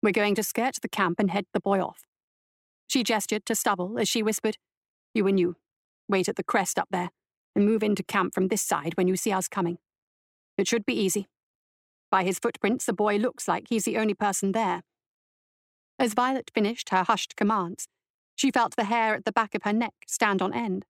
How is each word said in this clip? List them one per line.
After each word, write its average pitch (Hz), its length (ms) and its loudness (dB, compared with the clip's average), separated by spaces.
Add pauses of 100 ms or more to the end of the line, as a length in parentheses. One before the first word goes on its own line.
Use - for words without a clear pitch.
We're 208 100 4
going 208 240 2
to 214 80 -2
skirt 240 380 -2
the - 60 -8
camp 180 320 -2
and 202 120 2
head 196 200 -4
the 208 80 0
boy 196 220 0
off." - 240 -8 (800)
She 254 160 0
gestured 214 440 -2
to 226 80 0
Stubble 196 440 -2
as 202 80 0
she 226 160 0
whispered, 214 340 0 (560)
"You 202 140 2
and 196 120 4
you, 175 180 0 (500)
wait 190 220 0
at - 60 -4
the 185 80 -4
crest - 340 0
up - 140 -2
there, 180 180 -2 (460)
and 202 100 4
move 214 160 2
into 208 220 0
camp 190 320 -2
from 190 140 2
this 208 120 0
side 160 340 -2
when 185 120 2
you 185 80 2
see 214 160 -2
us 190 160 -2
coming. 175 320 -2 (760)
It 190 100 0
should 226 180 0
be 254 80 -2
easy. 202 340 0 (840)
By 185 120 2
his 185 140 0
footprints, - 480 -2
the - 80 -2
boy 208 240 0
looks - 300 -2
like 170 220 -2
he's 226 160 0
the 226 120 0
only 220 160 0
person 196 380 -2
there." 185 320 -2 (1120)
As 240 160 0
Violet 254 400 0
finished 220 360 0
her 185 140 2
hushed - 320 -2
commands, 202 520 0 (480)
she 269 160 2
felt 233 240 2
the 240 80 2
hair 220 320 2
at - 100 -6
the 220 60 0
back 220 240 0
of 208 80 -4
her 208 100 0
neck 220 220 -2 (100)
stand 196 360 0
on 185 120 -2
end. 202 360 -4